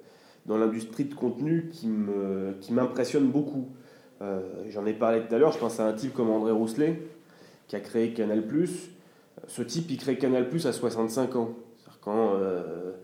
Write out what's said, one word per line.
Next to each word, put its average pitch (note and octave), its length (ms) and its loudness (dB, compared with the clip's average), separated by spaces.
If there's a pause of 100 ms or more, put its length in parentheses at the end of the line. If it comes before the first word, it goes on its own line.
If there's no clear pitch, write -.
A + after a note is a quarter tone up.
(460)
dans G#2+ 120 0
l'industrie A2+ 480 0
de - 80 -8
contenu D3 580 0
qui - 160 -6
me, G2 720 -2
qui - 100 -8
m'impressionnent B2+ 600 2
beaucoup. C#3+ 380 -2 (520)
Euh, G2 200 -4 (280)
j'en G#2 160 -4
ai G#2+ 80 2
parlé A2+ 340 4
tout - 80 -2
à - 20 4
l'heure, D3+ 140 8
je - 80 -4
pense A2 200 -2
à A2 80 4
un A2 60 2
type B2+ 200 -4
comme A#2 160 2
André A2 220 4
Rousselet, C#3+ 500 2 (640)
qui - 80 -8
a G2+ 40 -2
créé A2+ 340 0
Canal G#2+ 320 2
Plus. D#3 460 0 (560)
Ce - 140 -8
type, D#3+ 280 -4
il C3 80 -2
crée B2+ 200 0
Canal B2+ 300 2
Plus E3 200 -2
à B2 40 2
soixante-cinq A2+ 640 0
ans. A#2 140 0 (280)
C'est-à-dire - 220 -20
quand, G#2 360 2
euh, F2+ 580 -2 (100)